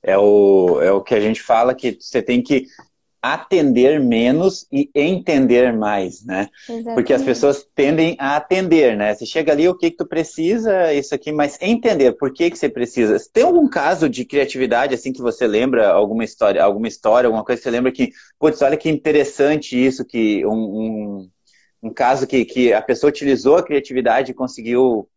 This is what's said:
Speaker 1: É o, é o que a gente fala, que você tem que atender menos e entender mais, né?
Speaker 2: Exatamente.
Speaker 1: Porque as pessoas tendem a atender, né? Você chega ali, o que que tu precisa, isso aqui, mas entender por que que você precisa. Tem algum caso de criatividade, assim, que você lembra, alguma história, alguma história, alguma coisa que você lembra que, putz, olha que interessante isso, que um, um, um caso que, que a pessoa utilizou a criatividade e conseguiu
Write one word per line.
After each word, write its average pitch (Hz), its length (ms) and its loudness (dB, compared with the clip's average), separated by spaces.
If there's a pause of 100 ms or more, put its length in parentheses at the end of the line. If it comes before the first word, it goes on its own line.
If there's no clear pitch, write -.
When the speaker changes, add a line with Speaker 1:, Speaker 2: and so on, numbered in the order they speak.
Speaker 1:
É 95 140 2
o, 98 640 4
é 90 100 4
o 98 100 2
que 120 140 -2
a 104 40 2
gente 110 220 -2
fala, 120 320 0
que 131 260 -6
você - 220 -4
tem 123 220 0
que 135 240 -2 (540)
atender 143 760 2
menos 131 720 0
e 143 220 -2
entender 135 800 2
mais, 104 500 -4
né? 101 240 -6 (220)
Speaker 2:
Exatamente. 233 240 -10
Speaker 1:
Porque 143 200 0
as 135 100 0
pessoas 135 520 -2
tendem 160 440 0
a 139 180 -2
atender, 160 580 2
né? 104 180 -2
Você 113 120 -10
chega 156 260 -2
ali, 151 160 2
o 185 80 0
que 165 160 -2
que 170 60 -20
tu 160 80 -6
precisa, 175 880 -2
isso 143 220 -4
aqui, 151 160 -8
mas 147 300 -4
entender 190 520 0
por 135 180 -4
que 170 180 -2
que 170 80 -8
você 143 120 -2
precisa. 120 480 0 (160)
Tem 233 100 4
algum 339 240 4
caso 156 400 0
de 123 160 -6
criatividade, 131 720 -2
assim, 131 180 -8
que 131 100 -10
você 120 260 -2
lembra, 113 420 2
alguma 104 340 2
história, 98 400 0
alguma 104 240 0
história, 123 400 2
alguma 110 160 -2
coisa 120 160 -4
que - 40 -20
você 123 80 -4
lembra 123 200 -2
que, 127 200 -2 (280)
putz, 151 220 0
olha 143 160 2
que 160 120 -4
interessante 147 960 0
isso, 131 220 -2
que 107 400 -2
um, 107 60 0
um, 107 800 -8 (520)
um 110 120 -12
caso 135 340 0
que, 123 180 0
que 123 280 0
a - 80 0
pessoa 139 280 0
utilizou 139 480 2
a 180 60 0
criatividade 131 680 -2
e 131 40 -12
conseguiu 120 800 -2